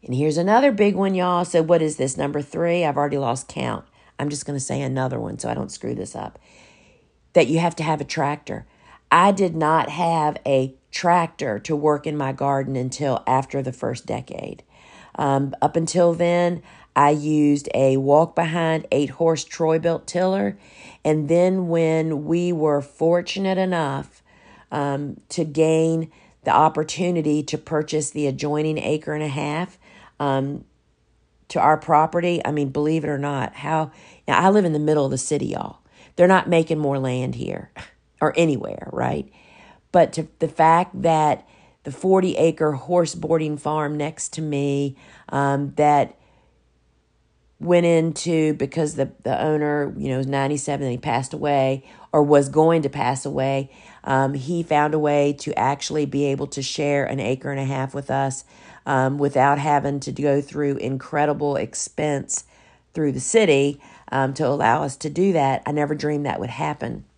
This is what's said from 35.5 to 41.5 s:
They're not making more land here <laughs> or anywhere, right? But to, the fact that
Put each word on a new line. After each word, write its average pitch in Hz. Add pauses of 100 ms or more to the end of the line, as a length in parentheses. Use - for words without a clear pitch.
They're 175
not 190
making 165
more 139
land 127
here 50 (260)
<laughs> -
or 151
anywhere, 156
right? - (600)
But 170
to, 156 (140)
the 160
fact 165
that 156 (380)